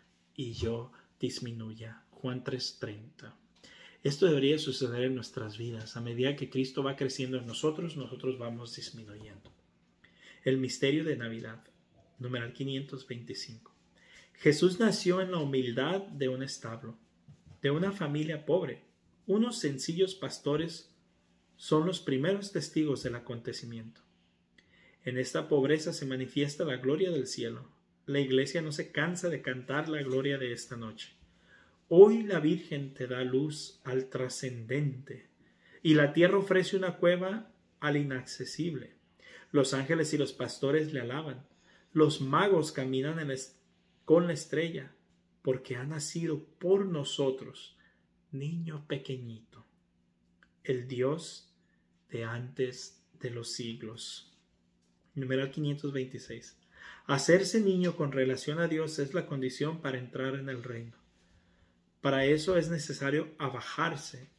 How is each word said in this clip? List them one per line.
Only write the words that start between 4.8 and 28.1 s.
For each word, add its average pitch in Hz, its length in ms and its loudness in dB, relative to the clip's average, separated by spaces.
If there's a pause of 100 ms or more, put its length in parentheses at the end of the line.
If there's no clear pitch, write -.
en 131 100 0
nuestras 110 420 -8
vidas. 113 400 -10
A 117 40 -6
medida 120 340 0
que 143 160 -8
Cristo 131 320 -2
va 139 120 -2
creciendo 131 440 -4
en 120 80 -10
nosotros, 156 500 -4
nosotros 127 400 -6
vamos 117 380 -10
disminuyendo. 104 760 -16 (920)
El 131 160 4
misterio 139 440 2
de 151 140 0
Navidad. 113 460 -10 (560)
Numeral 123 340 -6
quinientos 135 540 -8
veinticinco. - 680 -12 (600)
Jesús 170 440 6
nació 190 420 4
en 185 100 -2
la 175 80 0
humildad 135 640 0
de 139 260 -4
un 127 140 -4
establo, 117 520 -10 (680)
de 139 80 2
una 175 200 0
familia 151 540 -4
pobre. - 380 0 (420)
Unos 226 320 2
sencillos 165 560 0
pastores - 800 -4 (640)
son 156 300 4
los 185 120 -2
primeros 175 520 0
testigos 151 500 0
del 120 140 -4
acontecimiento. 117 840 -10 (1000)
En 127 140 -4
esta 147 300 -2
pobreza 151 460 4
se 147 120 -8
manifiesta 135 580 -2
la 135 140 -2
gloria 156 320 2
del 147 160 0
cielo. 117 460 -8 (340)
La 143 140 0